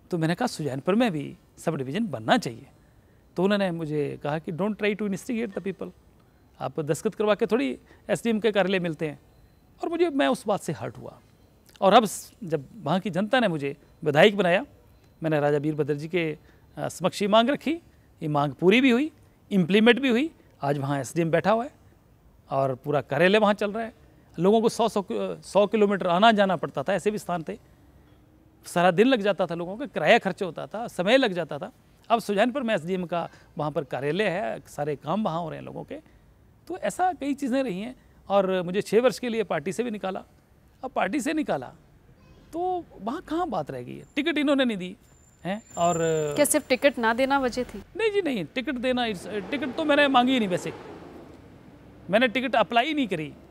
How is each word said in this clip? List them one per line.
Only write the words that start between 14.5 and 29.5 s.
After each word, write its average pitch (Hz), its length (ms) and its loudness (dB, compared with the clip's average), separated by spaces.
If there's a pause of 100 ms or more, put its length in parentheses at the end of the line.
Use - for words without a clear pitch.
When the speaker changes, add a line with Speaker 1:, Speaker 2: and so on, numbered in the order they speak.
Speaker 1:
मैंने 156 160 0
राजा 147 180 2
वीरभद्र 147 360 -2
जी 147 140 -8
के, 160 300 -2 (400)
अ, 143 120 -6
समक्ष - 320 -4
ये 208 60 0
मांग 226 220 4
रखी, 285 240 -2 (480)
ये 165 60 -4
मांग 147 260 0
पूरी 196 280 4
भी 269 100 6
हुई, 269 200 2 (400)
इम्प्लीमेंट 208 480 6
भी 269 100 2
हुई। 254 220 2 (300)
आज 143 160 0
वहाँ 139 220 -2
एसडीएम 160 320 -2
बैठा 165 200 2
हुआ 226 120 0
है 294 80 -12 (800)
और 135 260 0
पूरा 147 260 -2
कार्यालय 175 360 4
वहाँ 214 160 4
चल 202 180 -4
रहा 226 120 -6
है। 226 100 -12 (460)
लोगों 208 220 4
को 226 80 4
सौ, 220 200 0
सौ 202 120 -2
कि-, 147 160 -6
अ, 185 240 -6
सौ 202 260 2
किलोमीटर 202 400 2
आना 190 240 6
जाना 196 240 4
पड़ता 143 280 -4
था, 190 100 0
ऐसे 202 180 0
भी 208 60 -2
स्थान 175 320 -6
थे, 208 100 -10 (1080)
सारा 175 260 2
दिन 196 160 4
लग 262 140 2
जाता 196 240 0
था, 165 100 -4